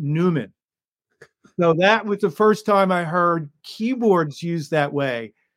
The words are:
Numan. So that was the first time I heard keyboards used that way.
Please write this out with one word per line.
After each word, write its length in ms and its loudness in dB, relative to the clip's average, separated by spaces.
Numan. 500 -2
So 180 4
that 300 2
was 140 -2
the 100 0
first 360 2
time 260 2
I 140 0
heard 440 -2
keyboards 800 -2
used 280 -6
that 200 0
way. 420 -6